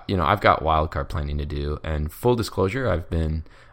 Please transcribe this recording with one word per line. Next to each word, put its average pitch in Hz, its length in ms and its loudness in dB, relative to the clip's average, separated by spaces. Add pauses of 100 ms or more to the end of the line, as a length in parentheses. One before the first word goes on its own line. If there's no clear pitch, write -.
you 98 100 0
know, 82 80 2
I've 101 160 2
got 98 200 6
wild 78 300 2
card 69 180 -4
planning 73 280 -4
to 73 80 -4
do, 73 380 -4
and 76 280 -2
full 123 240 2
disclosure, 110 540 -2
I've 82 200 -2
been, 80 340 -2 (300)